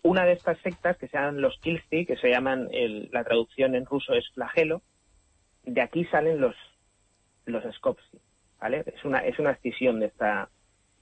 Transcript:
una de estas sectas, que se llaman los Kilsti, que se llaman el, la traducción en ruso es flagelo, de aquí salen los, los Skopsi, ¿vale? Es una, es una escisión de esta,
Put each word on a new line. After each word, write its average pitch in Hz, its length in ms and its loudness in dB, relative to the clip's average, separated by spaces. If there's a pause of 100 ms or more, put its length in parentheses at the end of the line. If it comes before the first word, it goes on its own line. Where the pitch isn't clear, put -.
una 180 240 4
de 175 60 8
estas 175 280 0
sectas, 175 380 -2
que - 100 -10
se - 80 -8
llaman 143 240 -2
los 131 200 0
Kilsti, 165 440 -2
que 127 120 -2
se 127 120 2
llaman 131 440 2
el, 107 400 -4
la 120 120 -2
traducción 127 500 0
en 127 120 -2
ruso 135 260 -4
es 120 220 0
flagelo, 156 480 0 (840)
de 127 160 0
aquí 160 260 -2
salen 156 340 2
los, 120 160 2 (880)
los 117 160 -6 (140)
Skopsi, - 420 -4 (420)
¿vale? 123 260 -2
Es - 180 -12
una, 135 160 0
es - 180 -2
una 147 140 2
escisión 120 480 0
de 107 60 2
esta, 101 440 -2 (520)